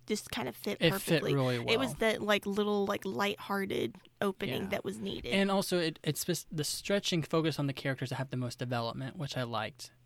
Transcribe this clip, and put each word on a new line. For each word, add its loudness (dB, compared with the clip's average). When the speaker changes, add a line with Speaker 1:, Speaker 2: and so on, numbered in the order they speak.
Speaker 1:
just -2
kind -4
of -8
fit -4
Speaker 2:
It 6
fit 0
Speaker 1:
perfectly. 2
Speaker 2:
really 4
Speaker 1:
It 2
was 2
Speaker 2:
well. -6
Speaker 1:
that, 2
like, 2
little, 2
like, -2
lighthearted -2
opening 0
Speaker 2:
Yeah. -6
Speaker 1:
that -2
was -6
needed. -6
Speaker 2:
And 4
also, 2
it, 0
it's 0
just -2
the -2
stretching 0
focus 2
on 2
the 0
characters -2
that -2
have -2
the -4
most -4
development, -2
which -4
I 0
liked. -4